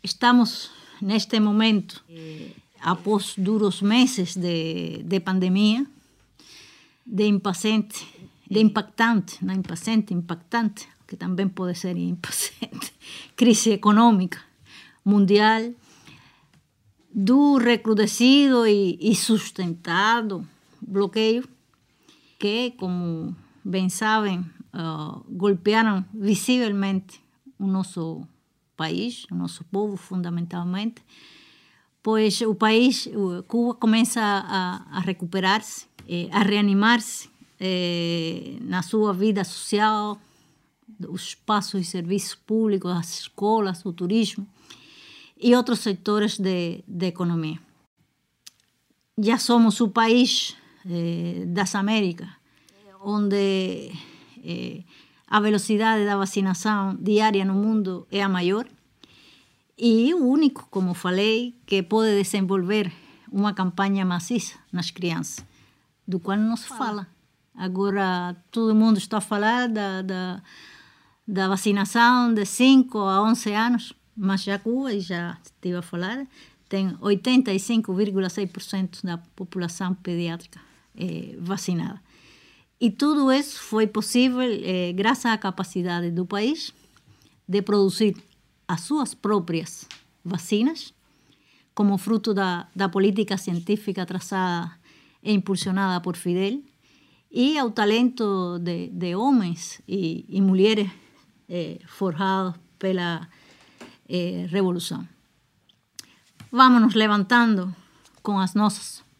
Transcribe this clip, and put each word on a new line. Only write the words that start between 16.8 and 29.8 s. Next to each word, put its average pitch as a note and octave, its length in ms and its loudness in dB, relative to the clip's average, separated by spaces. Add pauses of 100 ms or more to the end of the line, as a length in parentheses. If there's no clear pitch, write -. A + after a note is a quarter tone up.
do C4+ 440 6
recrudescido A#3 1080 4
e, G3+ 360 4
e G#3+ 140 4
sustentado F#3+ 1300 0 (320)
bloqueio A3 640 0 (960)
que, A#3 320 -2
como F3 640 -6 (300)
bem F#3 240 -2
sabem, G#3 560 -2 (260)
ah, D#3 560 -8
golpearam G3+ 880 2
visivelmente G3+ 1040 0 (400)
o G3 80 -2
nosso F#3 580 -4 (520)
país, F3+ 520 -4
o F3 60 -8
nosso F3 300 -8
povo, G3+ 320 -4